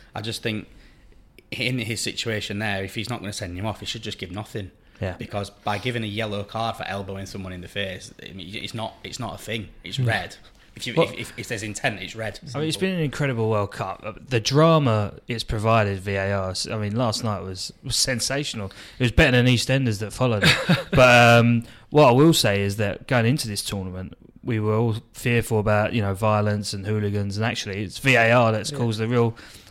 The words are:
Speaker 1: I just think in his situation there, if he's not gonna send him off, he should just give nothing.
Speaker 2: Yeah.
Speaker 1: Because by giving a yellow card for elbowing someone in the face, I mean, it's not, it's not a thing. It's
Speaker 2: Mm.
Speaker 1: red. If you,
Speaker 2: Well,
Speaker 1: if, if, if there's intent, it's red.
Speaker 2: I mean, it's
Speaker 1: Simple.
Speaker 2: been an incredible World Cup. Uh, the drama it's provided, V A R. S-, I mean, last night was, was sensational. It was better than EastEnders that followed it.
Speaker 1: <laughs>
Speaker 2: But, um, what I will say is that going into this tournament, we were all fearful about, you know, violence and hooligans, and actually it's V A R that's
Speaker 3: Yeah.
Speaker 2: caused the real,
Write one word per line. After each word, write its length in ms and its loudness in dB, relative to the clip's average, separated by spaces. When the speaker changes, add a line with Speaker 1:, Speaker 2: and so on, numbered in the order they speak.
Speaker 1:
I 60 -8
just 200 -8
think 280 -6
in 300 -2
his 200 -6
situation 600 -6
there, 240 -4
if 100 -10
he's 160 -6
not 100 -6
gonna 120 -8
send 260 -10
him 80 -6
off, 140 -6
he 60 -12
should 160 -8
just 160 -10
give 120 -10
nothing. 400 -10
Speaker 2:
Yeah. 180 -4
Speaker 1:
Because 320 -8
by 280 -6
giving 260 -4
a 40 -6
yellow 360 -6
card 320 -6
for 80 -10
elbowing 420 -8
someone 260 -10
in 80 -12
the 80 -14
face, 540 -8
I 100 -16
mean, 220 -14
it's 200 -10
not, 280 -8
it's 160 -12
not 160 -8
a 40 -12
thing. 300 -8
It's 160 -8
Speaker 2:
Mm. 80 0
Speaker 1:
red. 300 -2
If 100 -12
you, 80 -6
Speaker 2:
Well, 140 2
Speaker 1:
if, 100 -12
if, 180 -10
if 120 -10
there's 160 -6
intent, 360 -4
it's 140 -10
red. 240 -8
Speaker 2:
I 40 -6
mean, 100 -2
it's 80 -2
Speaker 1:
Simple. 120 -2
Speaker 2:
been 100 -2
an 60 0
incredible 460 -2
World 220 0
Cup. 320 -8
Uh, 80 -8
the 100 0
drama 760 4
it's 160 -6
provided, 560 2
V 160 -4
A 180 0
R. 180 -2
S-, 180 -6
I 100 -6
mean, 160 -4
last 300 0
night 160 -2
was, 320 -10
was 140 -4
sensational. 760 -2
It 40 0
was 80 4
better 220 6
than 140 6
EastEnders 520 2
that 140 -8
followed 320 0
it. 440 2
Speaker 1:
<laughs> 40 -20
Speaker 2:
But, 480 8
um, 240 4
what 180 8
I 40 8
will 220 8
say 280 2
is 140 -2
that 320 -2
going 180 4
into 220 2
this 160 -6
tournament, 520 -8
we 180 -2
were 140 0
all 220 2
fearful 460 0
about, 360 2
you 80 2
know, 120 0
violence 580 0
and 140 -8
hooligans, 500 -2
and 80 -2
actually 380 -4
it's 160 -8
V 160 4
A 180 6
R 200 6
that's 180 -2
Speaker 3:
Yeah. 80 -8
Speaker 2:
caused 200 0
the 100 -2
real, 280 2